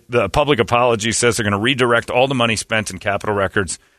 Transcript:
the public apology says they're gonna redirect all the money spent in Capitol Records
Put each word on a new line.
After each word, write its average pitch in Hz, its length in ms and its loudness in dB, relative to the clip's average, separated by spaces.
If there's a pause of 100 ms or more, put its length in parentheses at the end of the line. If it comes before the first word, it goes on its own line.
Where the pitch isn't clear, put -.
the 120 180 0
public 143 320 0
apology 117 540 2
says 117 240 0
they're 110 80 -2
gonna 101 120 0
redirect 120 540 0
all 127 160 2
the 135 80 -2
money 117 220 0
spent 107 340 -4
in 92 80 -10
Capitol 101 340 -4
Records 98 460 -2 (200)